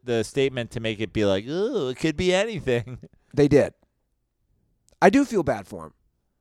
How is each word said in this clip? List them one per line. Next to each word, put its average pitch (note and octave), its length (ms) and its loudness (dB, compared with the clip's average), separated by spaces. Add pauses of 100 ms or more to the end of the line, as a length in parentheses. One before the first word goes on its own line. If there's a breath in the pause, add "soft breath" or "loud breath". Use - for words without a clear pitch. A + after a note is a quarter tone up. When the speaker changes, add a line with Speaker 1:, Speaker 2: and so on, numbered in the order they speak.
Speaker 1:
the A#2 200 0
statement C3 480 -2
to B2 80 -8
make A2 200 -4
it G#2 120 -6
be A2 140 0
like, G2 200 0
"Ooh, F#3 420 -4
it B2+ 100 -6
could D#3+ 180 -2
be F3+ 180 0
anything." B2+ 720 -2
<laughs> - 40 -20 (280)
Speaker 2:
They C#3+ 120 6
did. B2+ 260 4 (1300)
I F#3 80 8
do C#4 140 4
feel G3+ 180 0
bad A2 240 -4
for E2 200 -14
him. - 60 -20 (480)